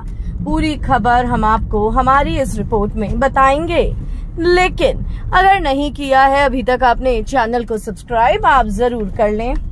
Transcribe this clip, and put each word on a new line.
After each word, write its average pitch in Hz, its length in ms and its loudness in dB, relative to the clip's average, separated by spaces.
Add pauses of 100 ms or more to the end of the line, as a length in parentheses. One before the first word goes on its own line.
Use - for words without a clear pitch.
(440)
पूरी 311 340 0
खबर 247 460 2
हम 240 200 -2
आपको 214 460 0
हमारी 269 500 2
इस 262 180 -4
report 208 360 -2
में 214 260 -4
बताएंगे। 277 640 2 (540)
लेकिन 359 680 2 (280)
अगर 381 280 4
नहीं 285 340 -2
किया 269 300 2
है 277 200 4
अभी 262 180 0
तक 247 220 0
आपने 240 380 2
channel 233 420 -2
को 220 140 -4
subscribe, 240 680 0
आप 269 220 4
जरूर 214 480 -2
कर 214 140 2
लें 226 240 -4 (180)